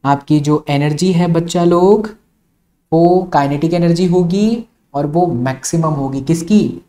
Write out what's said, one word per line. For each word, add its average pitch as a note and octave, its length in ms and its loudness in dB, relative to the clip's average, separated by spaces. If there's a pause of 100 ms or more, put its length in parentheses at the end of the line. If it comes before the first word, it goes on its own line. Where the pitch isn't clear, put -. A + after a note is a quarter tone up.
आपकी C#3+ 360 0
जो D3+ 280 0
एनर्जी D3 440 0
है F3 200 0
बच्चा E3+ 320 -2
लोग, F#3 440 4 (840)
वो F3 300 4 (100)
kinetic C#3+ 420 0
energy F3 320 2
होगी F#3+ 580 0 (300)
और C#3+ 120 -2
वो E3+ 200 0
maximum C3 680 -4
होगी C3+ 260 -4
किसकी? E3+ 420 0 (260)